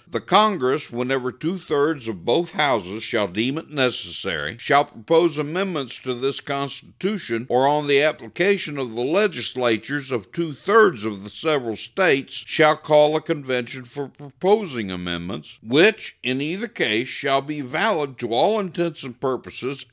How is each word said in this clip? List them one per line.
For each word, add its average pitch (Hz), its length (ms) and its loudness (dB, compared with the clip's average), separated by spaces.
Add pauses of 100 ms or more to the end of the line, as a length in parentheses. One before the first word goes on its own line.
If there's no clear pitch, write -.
(100)
"The 113 100 -2
Congress, 165 720 2
whenever 127 400 -2
two-thirds 156 720 -2
of 92 200 -6
both 170 260 2
houses 113 500 -2
shall 107 240 0
deem 113 300 -2
it 160 140 -10
necessary, 95 880 -2
shall 143 240 4
propose 160 540 2
amendments 156 640 -4
to 127 120 -4
this 135 280 -2
Constitution 139 1080 -4
or 127 180 4
on 147 200 2
the 143 160 4
application 156 760 0
of 127 180 -6
the 117 60 -2
legislatures 131 1120 0
of 117 220 -4
two-thirds 170 720 2
of 101 180 -6
the 104 60 -16
several 131 460 -2
states, - 720 0
shall 156 300 4
call 151 400 6
a 156 60 -2
convention 131 640 -4
for 139 220 -10
proposing 143 840 0
amendments, 90 720 -6
which, 156 600 2
in 131 200 -2
either 185 260 -6
case, 123 400 -2
shall 135 320 -2
be 147 220 -6
valid 151 560 -2
to 107 160 -4
all 202 260 2
intents 170 420 -4
and 127 160 -10
purposes 127 720 -6